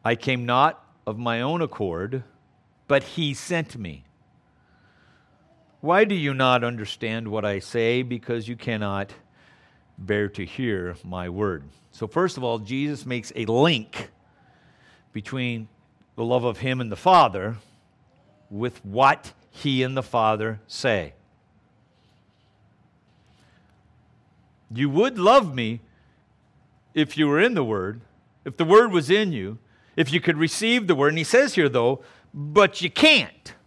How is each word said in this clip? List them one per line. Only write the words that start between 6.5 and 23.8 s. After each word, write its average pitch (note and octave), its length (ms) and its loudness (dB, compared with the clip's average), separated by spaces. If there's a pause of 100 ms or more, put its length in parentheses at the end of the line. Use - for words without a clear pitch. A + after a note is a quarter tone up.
understand A2+ 640 -6
what G#2 160 -4
I G2+ 140 -2
say? A#2 420 0
Because A#2 480 -6
you A#2+ 80 -10
cannot G2+ 560 -6 (880)
bear G#2 320 -2
to G2+ 160 -10
hear F#2 580 -6
my F2+ 240 -10
word." F2+ 360 -4 (260)
So - 160 -10
first E3+ 320 -4
of B2+ 60 -8
all, A#2 160 -4
Jesus C3 440 -6
makes B2 320 -8
a A#2 80 -6
link A#2+ 680 0 (1000)
between A#2 560 -8 (480)
the A2+ 80 -4
love A#2+ 200 2
of A#2 160 -2
him C3 200 -2
and A#2 100 -6
the G2+ 60 -8
Father A2+ 600 4 (920)
with A2+ 360 -8
what B2+ 500 2 (160)
he C3 320 -2
and C3 120 -2
the C3 80 -2
Father A2 640 0
say. F#2+ 460 -2 (3500)